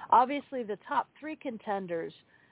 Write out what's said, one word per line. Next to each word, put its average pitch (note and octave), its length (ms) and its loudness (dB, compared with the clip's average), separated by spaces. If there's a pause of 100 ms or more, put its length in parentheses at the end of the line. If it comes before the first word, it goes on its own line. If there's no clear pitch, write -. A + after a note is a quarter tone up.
(100)
Obviously, B3+ 520 4
the G3+ 160 -6 (100)
top C#4 200 0 (120)
three D4+ 160 -10
contenders, F#3+ 760 -6 (380)